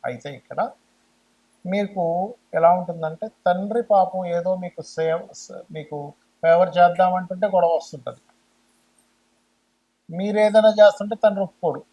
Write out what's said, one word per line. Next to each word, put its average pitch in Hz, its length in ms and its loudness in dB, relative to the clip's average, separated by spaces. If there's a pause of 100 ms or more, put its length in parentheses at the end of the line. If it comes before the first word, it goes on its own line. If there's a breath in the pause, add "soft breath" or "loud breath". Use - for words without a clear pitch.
అయితే 127 300 -10
ఇక్కడ - 360 -8 (960)
మీకు 190 680 -4 (200)
ఎలా 165 180 6
ఉంటుందంటే, 170 560 -6 (180)
తండ్రి 202 360 -2
పాపం 185 440 0
ఏదో 175 300 -4
మీకు 175 260 -12
సేవ, 160 500 -6
స-, - 300 -20 (100)
మీకు 147 400 -14 (300)
ఫేవర్ 170 260 4
చేద్దామంటుంటే 180 800 0
గొడవ 175 300 0
వస్తుంటది, - 440 -10 (2000)
మీరేదైనా 214 520 4
చేస్తుంటే 208 560 4
తండ్రి 196 180 2
ఒప్పుకోడు. - 500 -6